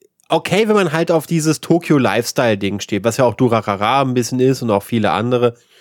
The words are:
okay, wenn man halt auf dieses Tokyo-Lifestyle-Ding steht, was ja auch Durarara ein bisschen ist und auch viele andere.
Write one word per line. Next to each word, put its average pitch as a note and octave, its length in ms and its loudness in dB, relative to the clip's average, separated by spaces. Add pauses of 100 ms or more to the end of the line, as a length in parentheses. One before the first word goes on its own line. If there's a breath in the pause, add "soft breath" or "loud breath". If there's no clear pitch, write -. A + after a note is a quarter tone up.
(280)
okay, F#3+ 400 0
wenn G#3+ 80 2
man F3+ 160 0
halt E3 180 -2
auf - 160 2
dieses D#3 340 0
Tokyo-Lifestyle-Ding A2+ 1200 0
steht, G2+ 240 -6
was A2+ 140 0
ja C3+ 60 4
auch A2+ 100 0
Durarara A2+ 680 0
ein C3 120 -2
bisschen B2+ 260 -2
ist C3 220 2
und A#2 80 -2
auch G2+ 120 2
viele G#2+ 280 -2
andere. A#2+ 460 0 (240 soft breath)